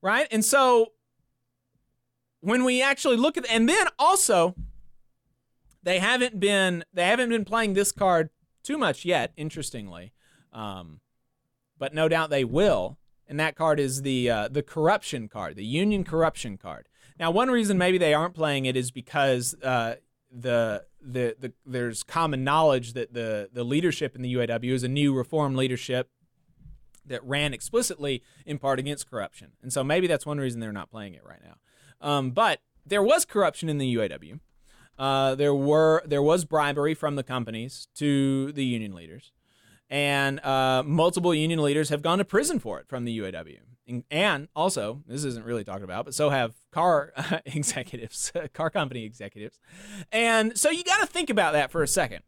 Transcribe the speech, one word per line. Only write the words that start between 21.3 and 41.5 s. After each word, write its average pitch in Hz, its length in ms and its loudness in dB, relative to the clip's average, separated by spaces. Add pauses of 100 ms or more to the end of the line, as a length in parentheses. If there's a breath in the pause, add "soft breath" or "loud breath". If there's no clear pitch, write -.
the, 131 140 -10 (140)
there's 120 360 -4
common 151 420 -2
knowledge 139 480 2
that 120 200 -8
the, 110 400 -6
the 123 120 -6
leadership 160 500 -2
in 127 80 -10
the 127 80 -4
U 123 100 0
A 120 60 0
W 117 260 -2
is 127 120 -2
a 123 40 -2
new 143 240 2
reform 135 440 -2
leadership 127 520 -2 (960)
that 127 200 -10
ran 139 280 -2
explicitly 143 680 -4 (240 soft breath)
in 147 120 -8
part 135 200 0
against 139 320 -8
corruption. 98 420 -10 (100)
And 127 100 -10
so 135 100 -2
maybe 160 240 0
that's 160 180 0
one 147 140 -6
reason 123 220 -4
they're 110 100 -8
not 101 200 -12
playing 101 240 -16
it 50 100 -20
right - 180 -20
now. 82 140 -20 (440 soft breath)
Um, 143 300 -2
but 185 300 2 (260)
there 202 160 0
was 285 220 4
corruption 175 440 -2
in 147 100 -2
the 131 100 -2
U 117 140 0
A 101 60 -2
W. 78 300 -14 (600 soft breath)
Uh, 135 360 0
there 143 200 2
were, 156 520 4
there 143 160 0
was 165 220 4
bribery 147 500 0
from 147 220 -4
the 135 80 -4
companies 117 720 -8
to 139 560 2
the 143 120 -2
union 113 300 -4
leaders. 85 380 -20 (560 soft breath)
And, 139 560 0
uh, 131 420 2
multiple 170 480 2
union 160 260 0